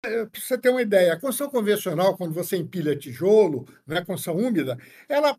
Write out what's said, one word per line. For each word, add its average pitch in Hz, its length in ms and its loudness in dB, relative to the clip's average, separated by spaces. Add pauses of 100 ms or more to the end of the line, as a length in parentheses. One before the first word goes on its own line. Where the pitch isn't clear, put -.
É, 226 200 -4
pra - 140 -16
você - 160 -2
ter 247 120 2
uma 254 120 2
ideia, 190 320 4
a 160 60 -2
construção 277 320 -4
convencional, 196 680 0
quando 175 160 -6
você 175 240 -4
empilha 160 380 -2
tijolo, 151 720 2 (180)
né, 160 200 -4
construção 170 320 -6
úmida, 165 420 0 (300)
ela 285 300 2